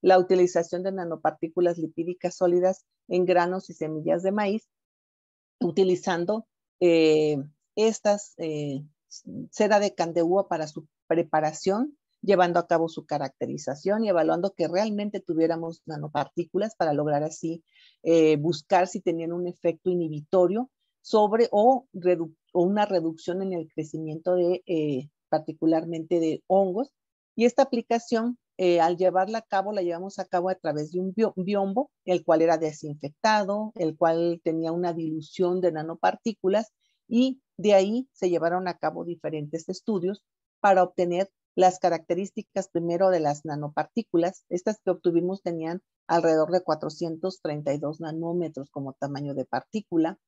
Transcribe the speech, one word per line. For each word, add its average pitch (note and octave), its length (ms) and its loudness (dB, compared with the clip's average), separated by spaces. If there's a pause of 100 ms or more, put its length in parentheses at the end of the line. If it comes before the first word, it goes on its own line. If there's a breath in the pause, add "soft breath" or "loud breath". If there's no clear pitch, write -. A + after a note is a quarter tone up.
la F#3 180 8
utilización F3+ 640 2
de F#3+ 80 -4
nanopartículas E3+ 840 -2
lipídicas E3+ 580 -6
sólidas F3+ 500 0 (220)
en F3+ 180 0
granos F3+ 440 0
y F3 40 -14
semillas D#3+ 500 -2
de F#3+ 80 0
maíz, G#3 380 -2 (920)
utilizando, F3+ 880 0 (320)
eh, D#3 580 4 (380)
estas, G#3+ 600 0
eh, D3+ 480 -6 (640)
cera G#3 300 2
de G3+ 160 0
candeúa E3+ 520 0
para D#3 200 -4
su D#3 200 -16 (200)
preparación, E3 880 0 (240)
llevando F3+ 380 4
a E3 80 -4
cabo E3 220 2
su D#3 160 -14
caracterización D3 1000 -4
y G#3+ 60 -2
evaluando E3+ 440 0
que - 140 -2
realmente G#3 520 -2
tuviéramos E3 680 -2
nanopartículas D#3 920 -6
para D#3+ 180 0
lograr D3 300 0
así, E3 400 -8 (400 soft breath)
eh, D#3+ 340 6
buscar E3+ 500 0
si F#3+ 140 -10
tenían E3 320 -2
un F3 140 -4
efecto F3 420 -4
inhibitorio F3+ 800 0 (320)
sobre A3 500 2
o A#3+ 420 4
redu-, E3+ 420 0 (180)
o F3 100 4
una G#3 220 2
reducción F3 560 -2
en F#3+ 120 -4
el D#3+ 200 -8
crecimiento D#3 640 -4
de, F3+ 320 2
eh, D3+ 420 -2 (200)
particularmente D#3+ 920 -2
de D#3+ 280 -2
hongos. G3 440 2 (440)
Y A3 100 2
esta B3 180 4
aplicación A#3 760 -2 (200)
eh, F3 240 4
al E3+ 160 2
llevarla F#3 420 0
a - 40 -16
cabo, G3 280 -2
la G3+ 100 -4
llevamos F3 380 -6
a F#3 60 -6
cabo F3+ 240 -2
a F#3 60 -2
través D3+ 360 -6
de F3+ 80 -4
un F#3 140 -4
bio-, A3 220 0
biombo, G3 560 -2 (140)
el F3 180 0
cual D#3+ 180 4
era E3 160 4
desinfectado, F#3 1160 -4
el D#3+ 200 -4
cual E3+ 480 0
tenía D#3+ 280 -2
una F3 220 -2
dilución E3 680 -4
de F3+ 100 2
nanopartículas, F#3 1000 -2 (360)
y B3+ 320 0 (180)
de G#3 160 4
ahí G#3+ 380 4
se - 180 -2
llevaron F3 380 0
a E3+ 100 -6
cabo E3 280 -4
diferentes D#3 640 -8
estudios F#3+ 540 -4 (360)
para F#3+ 240 6
obtener F3+ 480 -2 (240)
las F#3 240 4
características F3+ 880 -4
primero E3+ 420 0
de F3+ 100 2
las D3 260 -2
nanopartículas. D#3 1040 -4
Estas G#3 340 -4
que F#3 80 0
obtuvimos F3 500 0
tenían E3+ 400 -6 (260)
alrededor D#3+ 440 2
de F3+ 100 2
cuatrocientos D#3+ 800 -6
treinta D3+ 320 -4
y D3 60 -4
dos D#3 200 -8
nanómetros D#3+ 680 -6
como C#3 240 -10
tamaño C#3 400 -6
de C3+ 120 -4
partícula D#3+ 840 -2